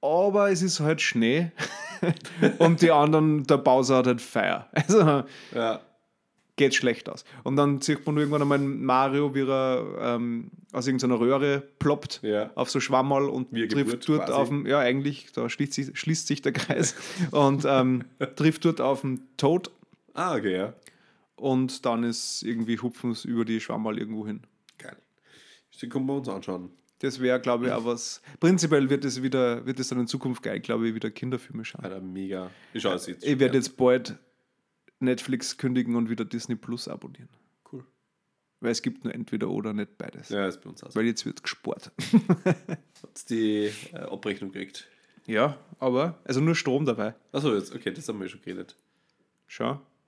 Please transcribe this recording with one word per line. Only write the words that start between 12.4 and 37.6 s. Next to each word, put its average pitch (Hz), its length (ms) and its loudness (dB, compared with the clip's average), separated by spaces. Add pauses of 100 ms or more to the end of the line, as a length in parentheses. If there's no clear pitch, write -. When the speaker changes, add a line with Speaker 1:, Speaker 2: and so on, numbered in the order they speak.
Speaker 1:
auf 127 140 -2
so 139 100 -2
Schwammerl 135 500 2
und 127 220 -4
Speaker 2:
Wie 113 120 -2
er 107 60 -2
Speaker 1:
trifft 120 360 0
Speaker 2:
Geburt - 40 2
Speaker 1:
dort 151 180 2
Speaker 2:
quasi. - 60 -2
Speaker 1:
auf 131 160 2
dem, 143 180 -2
ja 143 120 2
eigentlich, 139 540 0
da 120 160 -4
schließt 143 240 -4
sich, 139 260 -6
schließt - 280 -2
sich - 140 -2
der 135 120 0
Kreis - 420 -2 (180)
Speaker 2:
<laughs> 165 180 -2
Speaker 1:
und, 139 360 4
ähm, 127 380 2 (300)
trifft 156 300 2
dort 165 160 2
auf 131 200 0
den 131 200 -4 (160)
Toad. 143 340 2 (420)
Speaker 2:
Ah, 165 220 -2
okay, 98 220 0
ja. 104 160 -4 (640)
Speaker 1:
Und 131 500 -2
dann 117 180 0
ist - 400 -4
irgendwie 113 360 -2
hupfen 120 340 -6
sie - 140 -10
über 117 180 -2
die 113 140 -2
Schwammerl 110 400 -4
irgendwo 107 260 -8
hin. 107 160 -10 (380)
Speaker 2:
Geil. - 180 -18 (840)
Das 123 100 -10
können 131 180 -4
wir 139 80 -2
uns 131 140 -6
anschauen. 95 420 -8 (280)
Speaker 1:
Das 131 220 -4
wäre, 127 180 4
glaub 120 240 0
ich, 123 80 0
auch 113 140 -2
was. - 380 -6 (160)
Prinzipiell 160 500 4
wird 139 160 0
es 127 160 -4
wieder, 127 460 0
wird 131 120 -4
es 123 100 -4
dann 127 100 -2
in 120 80 0
Zukunft 127 340 -6
geil, 107 180 -4
glaub 113 220 -2
ich, 113 140 0
wieder 110 160 -6
Kinderfilme 123 520 -8
schauen. - 220 -14
Speaker 2:
Alter, 95 160 -10
mega. 92 480 -8 (240)
Ich 113 80 -6
schau 98 120 0
es 90 120 -6
jetzt - 180 -12
Speaker 1:
Ich 143 60 0
Speaker 2:
schon 139 100 2
Speaker 1:
werd 131 120 6
Speaker 2:
gern. 131 100 4
Speaker 1:
jetzt - 160 -8
bald 123 400 2 (840)
Netflix 127 600 -2
kündigen 123 360 0
und 117 140 0
wieder 113 160 -4
Disney 117 300 -8
Plus 117 320 -10
abonnieren. - 420 -14 (420)